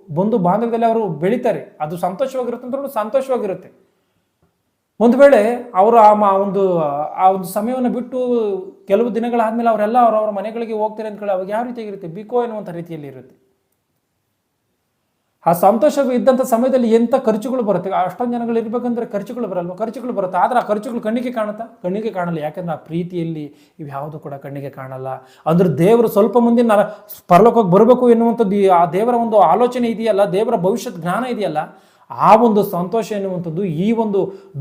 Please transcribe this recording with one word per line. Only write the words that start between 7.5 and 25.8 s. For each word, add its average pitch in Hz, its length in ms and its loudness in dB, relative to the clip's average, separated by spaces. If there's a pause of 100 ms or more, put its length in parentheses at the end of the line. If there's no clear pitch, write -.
ಬಿಟ್ಟು 247 280 -6 (720)
ಕೆಲವು 208 280 0
ದಿನಗಳಾದ್ಮೇಲೆ 233 540 -2
ಅವರೆಲ್ಲ 214 300 0
ಅವ್ರವ್ರ 214 300 2
ಮನೆಗಳಿಗೆ 214 440 -6
ಹೋಗ್ತಾರೆ 214 360 -6
ಅಂದ್ಕೊಳ್ಳಿ, 202 260 -6
ಅವಾಗ 185 140 -6
ಯಾವ 220 160 -4
ರೀತಿಯಾಗಿರುತ್ತೆ? 214 420 -12
ಬಿಕೋ 214 360 -4
ಎನ್ನುವಂಥ 214 260 -8
ರೀತಿಯಲ್ಲಿ 165 380 -12
ಇರುತ್ತೆ. 131 400 -20 (2000)
ಆ 170 80 4
ಸಂತೋಷ 220 440 2 (180)
ಇದ್ದಂಥ 254 260 2
ಸಮಯದಲ್ಲಿ 240 540 0
ಎಂಥ 233 200 2
ಖರ್ಚುಗಳು 247 460 -2
ಬರುತ್ತೆ? 190 280 -2
ಅಷ್ಟೊಂದು 185 440 -4
ಜನಗಳು 233 260 -4
ಇರ್ಬೇಕಂದ್ರೆ 233 460 -4
ಖರ್ಚುಗಳು 226 420 -8
ಬರಲ್ವಾ? 180 280 -6
ಖರ್ಚುಗಳು 240 380 -8
ಬರುತ್ತೆ. 185 240 -4
ಆದ್ರೆ 233 220 2
ಆ - 20 2
ಖರ್ಚುಗಳು 214 400 -4
ಕಣ್ಣಿಗೆ 240 300 -4
ಕಾಣುತ್ತಾ? 220 520 -8
ಕಣ್ಣಿಗೆ 208 260 -4
ಕಾಣಲ್ಲ. 175 280 -4
ಯಾಕಂದ್ರೆ 156 360 -8
ಆ - 20 -8
ಪ್ರೀತಿಯಲ್ಲಿ 165 800 -8 (240)
ಇವ್ಯಾವುದು 147 400 -12
ಕೂಡ 143 140 -14
ಕಣ್ಣಿಗೆ 139 360 -12
ಕಾಣಲ್ಲ. 131 400 -12 (360)
ಅಂದ್ರೆ, 170 320 4
ದೇವರು 220 300 4